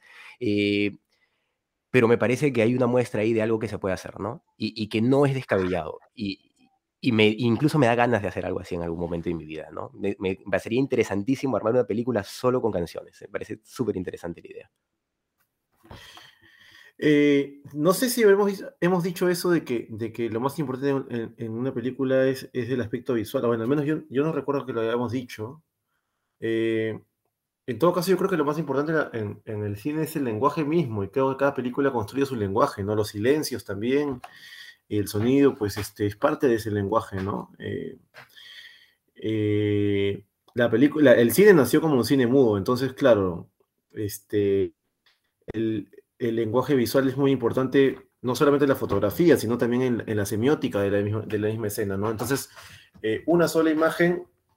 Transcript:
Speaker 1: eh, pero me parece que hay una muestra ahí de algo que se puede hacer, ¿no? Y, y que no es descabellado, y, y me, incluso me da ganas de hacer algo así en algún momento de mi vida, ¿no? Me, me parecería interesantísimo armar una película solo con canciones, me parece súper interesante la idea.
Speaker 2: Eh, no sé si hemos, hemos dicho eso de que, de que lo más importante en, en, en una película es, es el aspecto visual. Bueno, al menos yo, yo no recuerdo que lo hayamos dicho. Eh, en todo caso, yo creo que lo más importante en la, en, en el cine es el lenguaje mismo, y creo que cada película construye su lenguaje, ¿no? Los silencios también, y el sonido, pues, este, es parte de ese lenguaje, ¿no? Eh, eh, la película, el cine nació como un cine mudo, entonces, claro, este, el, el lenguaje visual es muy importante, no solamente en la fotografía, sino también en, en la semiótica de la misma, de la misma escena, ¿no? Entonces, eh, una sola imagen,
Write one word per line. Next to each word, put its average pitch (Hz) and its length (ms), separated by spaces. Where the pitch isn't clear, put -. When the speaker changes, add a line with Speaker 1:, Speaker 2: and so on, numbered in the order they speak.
Speaker 1:
eh, 101 580
pero 117 180
me 117 100
parece 123 340
que 120 100
hay 120 140
una 127 120
muestra 120 340
ahí 113 120
de 110 80
algo 110 180
que 113 100
se 95 100
puede 95 140
hacer, - 260
¿no? 110 240
Y, - 240
y 110 80
que 110 120
no 135 240
es 135 80
descabellado, 92 640
y, - 380
y 123 120
me, 110 160
incluso 120 520
me 127 80
da 117 80
ganas 120 260
de 98 80
hacer 90 160
algo 92 140
así 92 160
en 85 80
algún 85 160
momento 85 300
de 85 60
mi 78 100
vida, 78 260
¿no? 92 220
Me, 98 260
me 95 180
parecería 104 300
interesantísimo 117 800
armar 110 160
una 123 140
película 113 360
solo 127 380
con 113 100
canciones, - 500
me - 80
parece 101 340
súper 107 340
interesante 87 440
la - 80
idea. - 220
Speaker 2:
Eh, 147 640
no 151 200
sé 240 160
si 240 140
hemos, 202 420
hemos 175 220
dicho 180 260
eso 175 220
de 156 120
que, 120 280
de 107 200
que 113 200
lo 113 80
más 131 180
importante 135 320
en, 131 320
en, - 160
en 113 140
una 123 200
película 131 540
es, 131 280
es 123 180
el 123 100
aspecto 120 320
visual. 117 320
Bueno, 117 160
al 113 80
menos 147 160
yo, 151 140
yo 135 140
no 160 80
recuerdo 139 340
que 120 80
lo 113 80
hayamos 117 300
dicho. 127 500
Eh, 113 600
en 117 120
todo 175 140
caso, 180 160
yo 185 80
creo 190 140
que 180 60
lo 147 80
más 147 120
importante 147 360
en 156 40
la, 143 160
en, 104 320
en 104 180
el 101 140
cine 151 280
es 151 100
el 147 80
lenguaje 131 420
mismo, 135 380
y 98 60
creo 135 200
que 131 80
cada 139 160
película 127 380
construye 120 340
su 131 100
lenguaje, 104 480
¿no? 104 120
Los 104 140
silencios 123 540
también, 123 560
y 104 100
el 104 100
sonido, 127 480
pues, 104 220
este, 104 300
es 104 80
parte 151 320
de 117 80
ese 107 160
lenguaje, 101 500
¿no? 95 380
Eh, 101 400
eh, 104 1080
la 120 160
película, 143 440
el 117 180
cine 202 220
nació 143 280
como 160 140
un 117 100
cine 135 220
mudo, 120 300
entonces, 127 360
claro, 101 560
este, 101 840
el, 110 420
el 117 160
lenguaje 123 400
visual 131 320
es 127 100
muy 139 140
importante, 131 800
no 120 140
solamente 143 300
en 135 40
la 131 60
fotografía, 104 640
sino 113 200
también 123 240
en, 120 260
en 110 100
la 101 80
semiótica 117 560
de 101 100
la 101 100
misma, 104 200
de 104 180
la 107 100
misma 110 180
escena, 98 300
¿no? 104 120
Entonces, 120 400
eh, 110 260
una 165 200
sola 160 240
imagen, 160 520